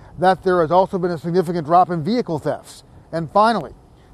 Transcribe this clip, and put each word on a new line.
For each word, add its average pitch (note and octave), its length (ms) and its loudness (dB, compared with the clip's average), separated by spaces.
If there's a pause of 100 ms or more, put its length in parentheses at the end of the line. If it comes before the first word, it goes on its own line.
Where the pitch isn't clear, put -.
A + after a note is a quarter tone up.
(200)
that F3+ 240 2
there F3+ 180 2
has D#3 100 0
also F#3 280 2
been F3 120 -2
a E3+ 60 -6
significant E3+ 480 -2
drop E3+ 240 4
in E3 140 -4
vehicle F#3 360 -4
thefts. - 440 -8 (280)
And D#3+ 180 -6
finally, G#3 440 0 (400)